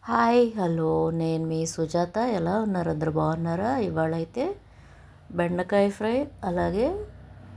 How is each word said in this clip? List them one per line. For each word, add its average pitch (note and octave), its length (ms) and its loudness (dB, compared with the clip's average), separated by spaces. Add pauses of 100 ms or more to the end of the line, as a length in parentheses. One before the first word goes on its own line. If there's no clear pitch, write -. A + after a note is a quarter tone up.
హాయ్, A#3 480 4
హలో, E3 540 2
నేను D#3+ 340 0
మీ D#3+ 200 -2
సుజాత. E3+ 520 -2
ఎలా G#3 420 0
ఉన్నారు? F#3 300 0
అందరూ D#3 220 -2
బాగున్నారా? E3 680 0
ఇవాళైతే E3 800 -2 (760)
బెండకాయ F3+ 580 2
ఫ్రై, A#3 380 -2 (160)
అలాగే G3 640 0 (520)